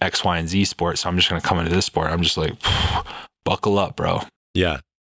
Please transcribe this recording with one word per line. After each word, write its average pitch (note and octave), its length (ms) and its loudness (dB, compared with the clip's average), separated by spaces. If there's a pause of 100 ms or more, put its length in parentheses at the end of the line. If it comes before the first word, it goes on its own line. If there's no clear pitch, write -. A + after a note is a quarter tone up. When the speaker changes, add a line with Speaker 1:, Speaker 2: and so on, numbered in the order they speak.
Speaker 1:
X, - 240 0
Y, F2 140 2
and E2 100 -2
Z G2 180 4
sport, E2+ 320 -2
so - 100 -2
I'm F2+ 80 0
just F2+ 120 2
gonna E2+ 120 -2
come F2+ 180 2
into E2 160 0
this F#2+ 120 4
sport." E2 240 -2
I'm E2+ 120 0
just D#2+ 160 0
like, D#2+ 160 -2 (880)
"Buckle G2+ 340 2
up, - 180 -2
bro." E2+ 260 0 (320)
Speaker 2:
Yeah. E2+ 240 2 (340)